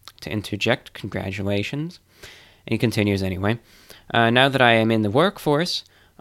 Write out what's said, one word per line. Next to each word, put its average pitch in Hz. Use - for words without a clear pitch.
To -
interject, 107
congratulations. 101
And -
he 113
continues 104
anyway. 95
Uh, 117
Now 127
that 131
I 120
am 113
in 113
the 104
workforce, 156